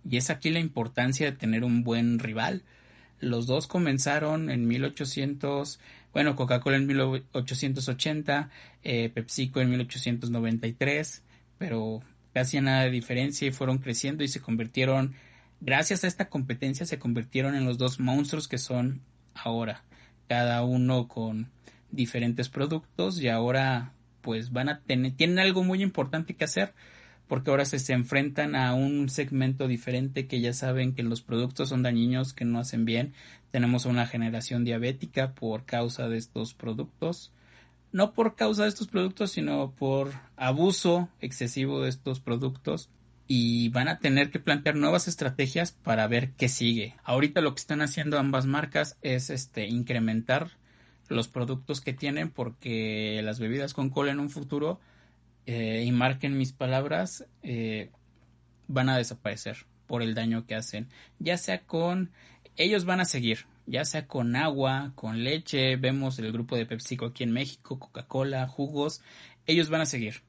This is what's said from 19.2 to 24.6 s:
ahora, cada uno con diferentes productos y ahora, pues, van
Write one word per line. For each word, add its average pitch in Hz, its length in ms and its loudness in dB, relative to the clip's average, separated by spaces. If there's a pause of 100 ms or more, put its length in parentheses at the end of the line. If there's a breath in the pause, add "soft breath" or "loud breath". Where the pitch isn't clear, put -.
ahora, 117 480 -4 (460 loud breath)
cada 120 340 4
uno 123 460 2
con 110 420 -4 (400 loud breath)
diferentes 123 600 0
productos 160 680 -2
y 131 100 0
ahora, 123 680 2 (260)
pues, 113 320 -4
van 127 160 0